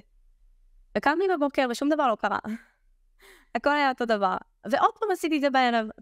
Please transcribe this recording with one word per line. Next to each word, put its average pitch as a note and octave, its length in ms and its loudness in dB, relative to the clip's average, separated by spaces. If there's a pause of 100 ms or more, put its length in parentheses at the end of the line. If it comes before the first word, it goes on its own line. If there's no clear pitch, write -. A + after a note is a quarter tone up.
(960)
וקמתי D4+ 260 0 (100)
בבוקר C#4+ 360 0
ושום C#4 200 -2
דבר D4+ 180 0
לא A3 80 0
קרה. G3+ 240 -4 (1160)
הכל A#3+ 140 0
היה C#4+ 200 2
אותו B3+ 160 -4
דבר. G3+ 320 0 (340)
ועוד - 280 4
פעם G#4 120 -2
עשיתי D#4+ 240 -2
את C#4 60 0
זה C#4+ 80 2
בערב, A#3+ 380 2 (140)